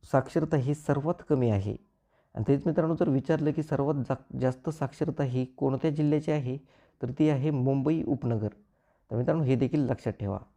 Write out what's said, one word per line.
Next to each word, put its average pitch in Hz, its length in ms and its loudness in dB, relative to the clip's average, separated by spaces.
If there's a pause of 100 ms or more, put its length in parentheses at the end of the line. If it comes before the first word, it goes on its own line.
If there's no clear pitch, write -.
(120)
साक्षरता 151 460 0
ही 139 180 0
सर्वात 147 540 -2
कमी 127 200 2
आहे. 101 260 0 (600)
आणि 113 120 -4
तेच 139 200 2
मित्रांनो, 160 280 0
जर 165 140 0
विचारलं 147 420 0
की 151 120 -2
सर्वात 147 320 0
जा-, 131 440 -4
जास्त 127 300 -2
साक्षरता 151 540 -4
ही 127 220 -2
कोणत्या 139 460 -2
जिल्ह्याची 151 400 0
आहे, 135 260 -2 (440)
तर 127 180 -4
ती 156 100 6
आहे 143 200 2
मुंबई 139 540 2
उपनगर. 113 460 0 (640)
तर 113 40 -4
मित्रांनो, 151 280 2
हे 131 120 4
देखील 131 240 2
लक्षात 123 340 -2
ठेवा. 98 260 -4 (180)